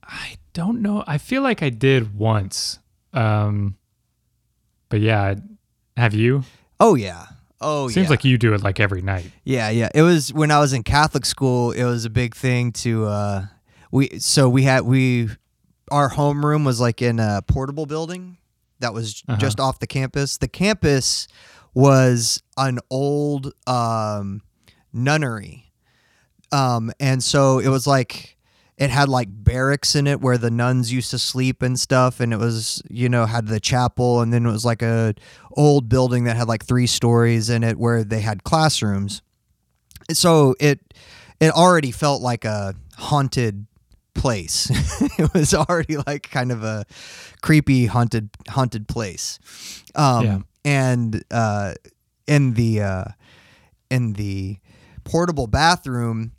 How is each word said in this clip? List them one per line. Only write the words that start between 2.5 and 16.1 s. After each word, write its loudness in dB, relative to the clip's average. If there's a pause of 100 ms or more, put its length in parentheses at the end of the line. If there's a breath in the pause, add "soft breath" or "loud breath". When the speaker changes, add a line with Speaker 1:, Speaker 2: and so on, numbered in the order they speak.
Speaker 1:
Um, 0 (1120)
but 0
yeah, 2 (640)
have 2
you? 2 (360 soft breath)
Speaker 2:
Oh, 6
yeah. -6 (360)
Oh, -4
Speaker 1:
Seems 2
Speaker 2:
yeah. -2
Speaker 1:
like 2
you 4
do 2
it, -2
like, -4
every 0
night. -6 (120)
Speaker 2:
Yeah, -2
yeah. 0
It 6
was 4
when 0
I 4
was 2
in -4
Catholic 0
school, 0
it -2
was -2
a -6
big -4
thing -2
to, -2
uh, -4 (460 soft breath)
we, 0
so 2
we 4
had, 4
we, 2 (600)
our 0